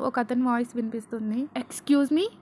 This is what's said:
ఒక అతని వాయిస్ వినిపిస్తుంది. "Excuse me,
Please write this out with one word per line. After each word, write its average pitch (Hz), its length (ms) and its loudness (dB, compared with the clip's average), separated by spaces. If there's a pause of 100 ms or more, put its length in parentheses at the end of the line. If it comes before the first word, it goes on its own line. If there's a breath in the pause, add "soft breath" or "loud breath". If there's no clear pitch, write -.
ఒక - 180 -2
అతని 240 240 0
వాయిస్ 240 320 0
వినిపిస్తుంది. 226 640 -4 (180)
"Excuse 285 520 2
me, 330 140 2 (160)